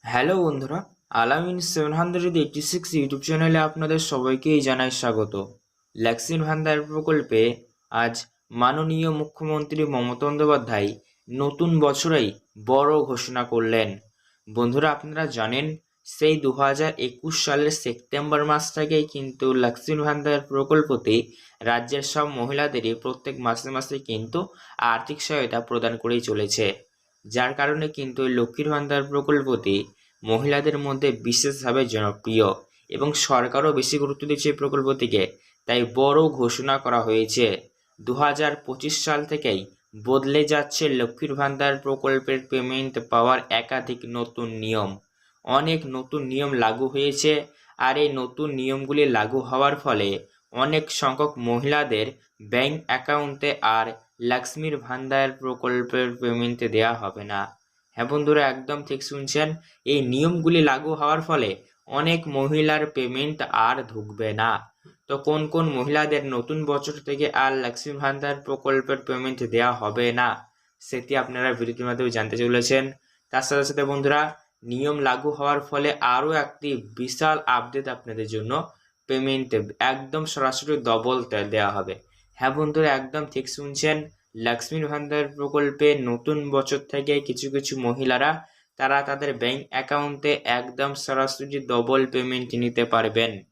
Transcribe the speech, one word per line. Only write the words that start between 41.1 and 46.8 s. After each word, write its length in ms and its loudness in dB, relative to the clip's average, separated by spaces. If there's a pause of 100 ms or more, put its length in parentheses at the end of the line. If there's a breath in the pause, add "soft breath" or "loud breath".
ভান্ডার 460 0
প্রকল্পের 640 0
পেমেন্ট 460 -4 (120)
পাওয়ার 340 4 (120)
একাধিক 480 -2 (100)
নতুন 460 -6
নিয়ম। 360 -2 (540)
অনেক 420 2
নতুন 380 -6
নিয়ম 300 -2
লাগু 320 2